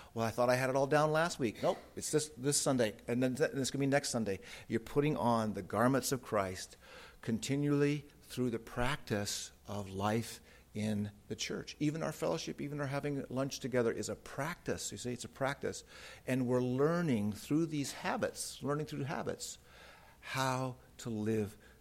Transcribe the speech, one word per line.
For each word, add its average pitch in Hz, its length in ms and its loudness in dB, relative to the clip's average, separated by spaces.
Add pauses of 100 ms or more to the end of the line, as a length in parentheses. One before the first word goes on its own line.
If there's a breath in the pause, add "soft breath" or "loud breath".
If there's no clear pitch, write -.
(160 loud breath)
Well, 113 120 2
I 110 40 2
thought 120 200 4
I 123 60 8
had 127 120 2
it 131 60 0
all 139 140 2
down 151 240 4
last 165 260 2
week. 110 240 0
Nope, 175 160 2 (160)
it's - 160 -6
this, 151 260 2
this 139 240 2
Sunday, 120 340 4 (120)
and 123 160 2
then 131 140 2
th-, 147 160 2
and 139 80 -2
it's 123 100 0
gonna 135 80 -4
be 139 80 2
next 139 220 4
Sunday. 101 320 0 (260 loud breath)
You're 113 140 0
putting 147 360 2
on 113 380 2
the 98 80 -4
garments 120 480 4
of 135 120 0
Christ 95 540 -2 (460 loud breath)
continually 143 840 2 (260)
through 127 200 0
the 117 80 -2
practice 123 960 -2 (160)
of 101 220 -6
life 107 500 0 (340 loud breath)
in 104 340 0 (200)
the 110 80 -6
church. - 420 -8
Even 151 240 0
our 156 80 0
fellowship, 160 500 -4
even 143 200 -6
our 143 80 -2
having 143 420 -2
lunch 131 300 -4
together 120 320 2
is - 160 -4
a 104 80 -4
practice. - 720 -4
You 107 80 -10
see, 123 140 -4
it's 117 120 -6
a 110 40 -10
practice. 131 560 -4 (420 loud breath)
And 127 220 2
we're 127 120 4
learning 127 760 2
through 160 320 2
these 147 260 -2
habits, - 680 -4
learning 143 260 0
through 143 180 -4
habits, - 540 -4 (600 loud breath)
how 131 560 -2 (240 loud breath)
to 120 120 -6
live 107 460 0 (240 loud breath)